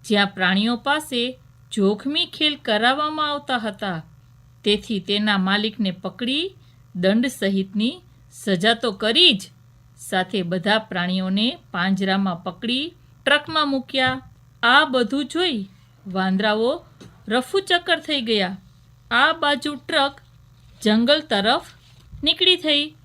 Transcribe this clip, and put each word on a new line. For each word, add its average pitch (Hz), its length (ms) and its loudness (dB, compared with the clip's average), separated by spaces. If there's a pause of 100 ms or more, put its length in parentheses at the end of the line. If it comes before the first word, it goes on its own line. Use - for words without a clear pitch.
જ્યાં 202 200 2
પ્રાણીઓ 196 480 0
પાસે 254 640 -4 (320)
જોખમી 220 540 0
ખેલ 302 300 -2
કરાવવામાં 294 720 0
આવતા 285 280 -4
હતા. 202 540 -6 (520)
તેથી 208 360 0
તેના 202 380 0
માલિકને 202 540 0
પકડી 254 640 -6 (400)
દંડ 196 300 2
સહિતની 208 760 -2 (300)
સજા 202 420 0
તો 233 180 -2
કરી 254 420 4
જ, - 180 -6 (460)
સાથે 185 440 -4
બધા 185 360 0
પ્રાણીઓને 190 800 -2 (140)
પાંજરામાં 190 720 0
પકડી 247 500 -6 (320)
ટ્રકમાં 294 440 0
મૂક્યા. 262 520 -2 (420)
આ 262 220 6
બધું 262 400 0
જોઈ 302 420 -2 (400)
વાંદરાઓ 208 800 0 (420)
રફુચક્કર 349 720 0
થઈ 302 220 -4
ગયા. 202 360 0 (540)
આ 269 220 4
બાજુ 294 420 -2
ટ્રક 285 460 -2 (640)
જંગલ 233 380 4
તરફ 233 440 0 (580)
નીકળી 349 320 4
થઈ 302 500 -2